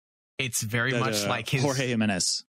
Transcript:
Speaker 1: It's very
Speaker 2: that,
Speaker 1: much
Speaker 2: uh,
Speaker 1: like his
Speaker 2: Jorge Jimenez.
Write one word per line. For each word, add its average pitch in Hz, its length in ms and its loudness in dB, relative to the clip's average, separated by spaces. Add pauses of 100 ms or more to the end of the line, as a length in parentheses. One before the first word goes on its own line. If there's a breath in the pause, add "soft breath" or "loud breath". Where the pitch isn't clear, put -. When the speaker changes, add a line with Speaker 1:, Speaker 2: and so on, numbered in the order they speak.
(380)
Speaker 1:
It's 131 240 -4
very 117 300 0
Speaker 2:
that, 123 80 2
Speaker 1:
much 107 240 0
Speaker 2:
uh, 101 60 0
Speaker 1:
like 117 180 -2
his 135 140 0
Speaker 2:
Jorge 135 260 2
Jimenez. 107 560 0 (100)